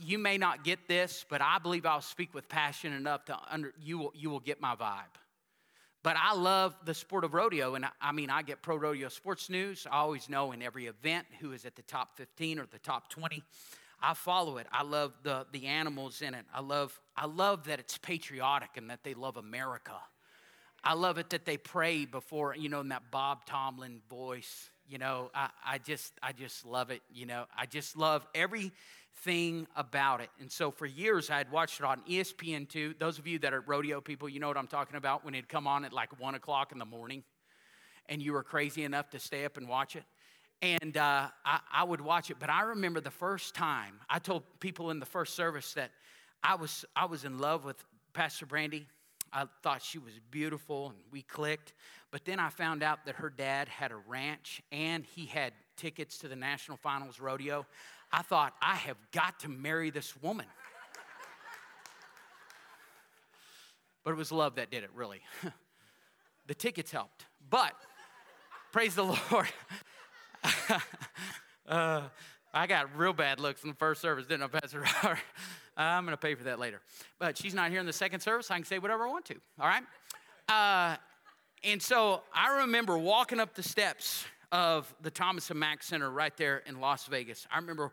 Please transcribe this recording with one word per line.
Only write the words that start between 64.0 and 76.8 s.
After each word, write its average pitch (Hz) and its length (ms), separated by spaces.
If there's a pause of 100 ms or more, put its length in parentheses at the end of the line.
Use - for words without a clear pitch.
But 160 60
it 160 60
was 151 140
love 147 240
that 117 160
did 117 140
it, 95 100
really. 101 240 (240)
<laughs> 165 80 (960)
The 143 80
tickets 185 360
helped. - 340 (240)
But, 226 260 (960)
praise 226 240
the 196 80
Lord. 190 440 (960)
<laughs> - 380 (840)
Uh, 160 360 (500)
I 165 140
got 143 280
real 180 180
bad 139 260
looks 143 240
in 151 60
the 139 60
first 156 240
service, 135 280
didn't 143 160
I, 139 160
Pastor 143 220
Robert? 165 360 (320)
<laughs> - 280
I'm 175 280
gonna 160 100
pay 151 200
for 123 80
that 123 160
later. 113 200 (380)